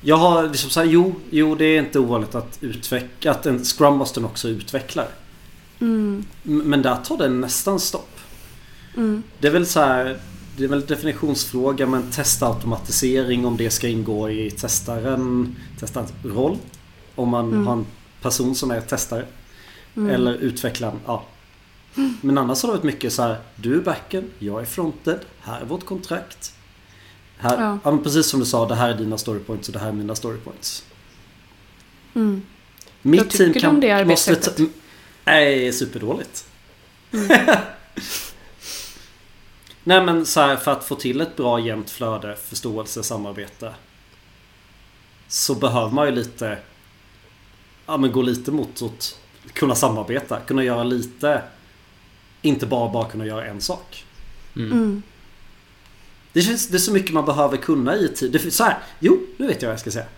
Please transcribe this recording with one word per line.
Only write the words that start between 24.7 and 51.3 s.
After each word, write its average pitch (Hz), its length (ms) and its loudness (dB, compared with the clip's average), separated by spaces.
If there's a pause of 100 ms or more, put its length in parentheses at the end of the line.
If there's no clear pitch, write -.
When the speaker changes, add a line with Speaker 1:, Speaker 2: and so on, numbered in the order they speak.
Speaker 1:
här 117 200 -10
är 123 40 -12
vårt 165 200 -8
kontrakt. - 680 -10 (840)
Här, 123 240 0
Speaker 2:
Ja. 208 220 -2
Speaker 1:
ja, 143 80 4
men 147 120 2
precis 156 240 4
som 139 120 0
du 120 60 0
sa, 117 220 2
det 117 80 0
här 120 140 2
är 110 80 -2
dina 107 200 -4
storypoints 104 520 -6
och 98 40 -10
det 101 60 -6
här 104 80 -6
är 107 60 -4
mina 104 220 -4
storypoints. - 680 -10 (1300)
Speaker 2:
Mm. 208 260 2 (600)
Speaker 1:
Mitt 156 200 8
Speaker 2:
Vad - 80 0
tycker - 140 6
Speaker 1:
team 165 100 6
Speaker 2:
du 254 60 2
Speaker 1:
kan, 269 160 4
Speaker 2:
om 294 60 6
det 202 240 6
Speaker 1:
måste 170 260 4
Speaker 2:
arbetssättet? 165 260 2
Speaker 1:
ta, 156 60 4
m-, 156 60 2 (560)
nej, 139 480 4
superdåligt. 120 720 -6 (680)
Speaker 2:
Mm. 214 160 -2
Speaker 1:
<laughs> 262 300 6 (2250)
Nej, 185 220 8
men 165 200 2
så - 160 2
här, 139 160 6
för 143 140 0
att 135 120 -2
få 139 120 -4
till 131 260 -2
ett 165 140 -4
bra, 120 240 0
jämnt 110 300 -4
flöde, 107 460 -6
förståelse, 110 680 -8
samarbete, 104 720 -8 (1500)
så - 280 -2
behöver 117 360 0
man 143 160 2
ju 139 80 2
lite, 113 420 -6 (1300)
ja, 156 120 -4
men 135 140 4
gå 127 100 2
lite 123 300 0
mot 143 300 -4
att - 360 -8 (360)
kunna 131 220 2
samarbeta, 117 640 -2
kunna 131 240 0
göra 120 200 0
lite, 127 580 -2 (1000)